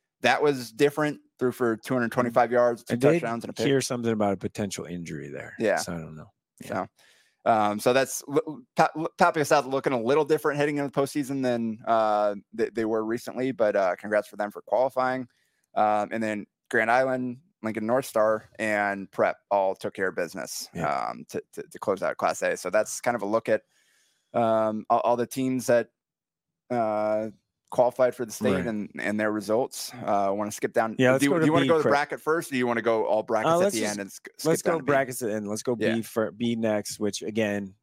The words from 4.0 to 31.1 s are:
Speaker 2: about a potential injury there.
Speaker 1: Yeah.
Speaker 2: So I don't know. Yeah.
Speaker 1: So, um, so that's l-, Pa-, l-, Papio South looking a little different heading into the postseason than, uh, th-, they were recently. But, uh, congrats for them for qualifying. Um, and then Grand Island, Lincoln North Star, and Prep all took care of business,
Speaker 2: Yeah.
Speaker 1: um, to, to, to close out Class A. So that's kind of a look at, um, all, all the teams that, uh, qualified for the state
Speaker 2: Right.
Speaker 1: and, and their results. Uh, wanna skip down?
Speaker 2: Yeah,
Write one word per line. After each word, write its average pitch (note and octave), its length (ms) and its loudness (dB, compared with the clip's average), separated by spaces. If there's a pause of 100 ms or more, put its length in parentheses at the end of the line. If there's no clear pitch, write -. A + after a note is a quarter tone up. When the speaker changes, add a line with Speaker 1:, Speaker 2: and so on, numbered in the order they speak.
Speaker 2:
about G#2 220 2
a F#2 40 -4
potential G2 480 -6
injury D#2+ 440 -10
there. C2+ 300 -12
Speaker 1:
Yeah. G#2 180 2
Speaker 2:
So F2 160 -4
I E2+ 40 -6
don't D#2 180 -12
know. D2+ 160 -18 (320)
Yeah. - 220 -6 (600)
Speaker 1:
So, A2+ 60 4
um, G#2 280 2
so B2+ 120 4
that's C3 400 0
l-, D3 280 -2 (180)
Pa-, D#3+ 180 6
l-, D#3+ 140 -6 (100)
Papio E3 260 4
South C#3+ 200 4
looking C3+ 260 -2
a B2+ 100 0
little C#3+ 220 4
different D3 360 0
heading D3 180 0
into C#3+ 120 -2
the C#3+ 120 0
postseason C#3 420 -2
than, A#2 440 0
uh, G#2+ 480 2 (200)
th-, A2 180 0
they A2 120 -2
were A2 180 0
recently. A#2+ 480 -4
But, G#2 240 0
uh, F#2+ 220 2
congrats G#2 320 -2
for G2 80 -20
them G#2 140 -4
for - 100 -14
qualifying. B2+ 680 0 (480)
Um, G#2+ 380 2
and A2+ 100 -4
then G#2+ 220 -4 (240)
Grand A2+ 220 2
Island, B2+ 480 0 (240)
Lincoln A2 240 -4
North C3 180 0
Star, A2 400 0 (140)
and G2+ 520 -2
Prep G2+ 240 2 (160)
all F#2+ 240 2
took - 200 -8
care F#2+ 140 0
of F2 60 -6
business, E2+ 580 -6
Speaker 2:
Yeah. C#2 360 -2
Speaker 1:
um, B1 200 -12
to, - 120 -8 (120)
to, - 100 -12
to - 160 -20
close F#2+ 240 -2
out D2 120 -2
Class E2 280 -2
A. F2 120 0
So F#2 140 -8
that's G#2+ 320 0
kind A#2+ 140 0
of G#2 80 -6
a - 40 -2
look A2+ 220 0
at, A2 140 2 (680)
um, A2 560 2
all, A#2 120 4
all A#2+ 160 2
the A#2+ 100 -2
teams C3 400 -2
that, A#2+ 220 4 (840)
uh, G#2+ 560 0 (420)
qualified B2 440 2
for B2+ 100 -6
the A2 80 -8
state G#2+ 220 0
Speaker 2:
Right. F#2 140 -2
Speaker 1:
and, G#2+ 220 -6 (100)
and G#2 200 -2
their G#2+ 120 2
results. G#2+ 600 -2 (140)
Uh, G2+ 260 2
wanna G#2 200 -2
skip - 220 -6
down? A2+ 260 2
Speaker 2:
Yeah, B2+ 140 6